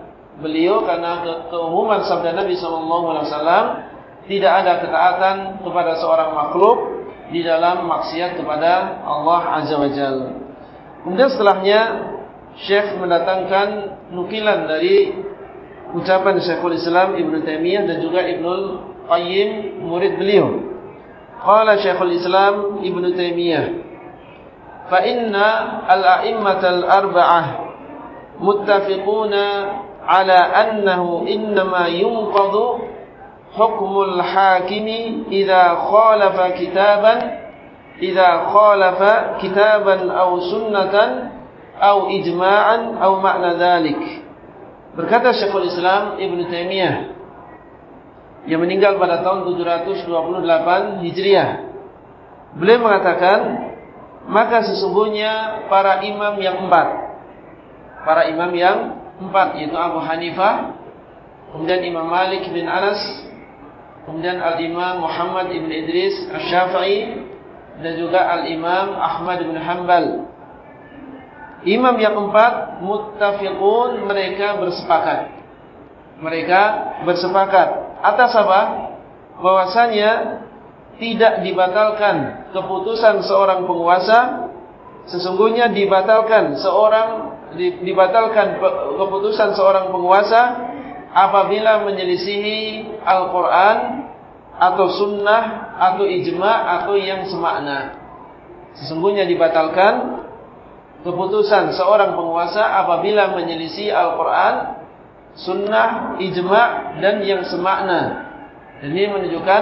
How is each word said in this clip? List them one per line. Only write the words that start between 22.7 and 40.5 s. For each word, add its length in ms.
Ibnu 320
Taimiyah, 480
"Fa 160
inna 460
al-a'immatal 960
arba'ah" 760
muttafiquna 1080
ala 360
annahu 800
innama 640
yunqadhu 960
hukmul 640
hakimi 1080
idza 480
khalafa 680
kitaban, 640
idza 480
khalafa 880
kitaban 720
aw 200
sunnatan 600